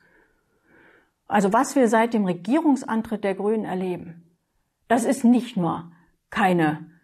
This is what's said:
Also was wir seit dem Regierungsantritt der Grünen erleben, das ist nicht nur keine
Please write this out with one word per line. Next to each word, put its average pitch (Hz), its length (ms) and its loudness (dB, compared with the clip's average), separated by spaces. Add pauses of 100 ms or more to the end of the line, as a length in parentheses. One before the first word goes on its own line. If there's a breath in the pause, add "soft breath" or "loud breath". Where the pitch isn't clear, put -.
(1300 soft breath)
Also 196 240 2
was 247 240 0
wir 247 140 4
seit 233 240 2
dem 214 100 0
Regierungsantritt 226 1000 -2
der 190 100 -2
Grünen 208 300 -2
erleben, 175 720 -8 (500)
das 226 160 2
ist - 220 0
nicht 233 320 2
nur 170 340 -4 (380 soft breath)
keine 170 600 0 (140)